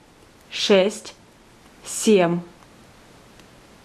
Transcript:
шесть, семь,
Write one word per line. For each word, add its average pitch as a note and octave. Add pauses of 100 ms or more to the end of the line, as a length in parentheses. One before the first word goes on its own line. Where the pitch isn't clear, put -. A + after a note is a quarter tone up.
(500)
шесть, - (680)
семь, F3 (1400)